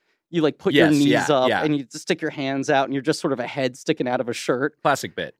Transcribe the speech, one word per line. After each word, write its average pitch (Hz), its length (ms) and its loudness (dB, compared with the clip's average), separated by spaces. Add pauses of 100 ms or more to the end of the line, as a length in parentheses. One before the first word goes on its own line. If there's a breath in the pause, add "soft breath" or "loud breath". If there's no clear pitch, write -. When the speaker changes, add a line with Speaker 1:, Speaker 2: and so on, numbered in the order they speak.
(300)
Speaker 1:
You, 165 120 0
like, 147 160 0
put 175 160 -2
your 143 140 6
Speaker 2:
Yes, 151 80 4
Speaker 1:
knees 143 120 4
Speaker 2:
yeah, 120 220 2
Speaker 1:
up 131 180 4
Speaker 2:
yeah. 110 160 2
Speaker 1:
and 151 140 0
you 135 80 -6
just - 160 -16
stick 175 200 -4
your 156 100 -4
hands 135 380 -4
out 135 140 4
and 131 100 -4
you're 139 80 -4
just 139 200 -2
sort 160 100 -2
of 123 80 -2
a 120 80 -6
head 127 300 -4
sticking 151 320 -2
out 123 100 -2
of 117 80 -4
a 120 60 -6
shirt. 139 480 -4
Speaker 2:
Classic 135 340 -2
bit. 80 240 -8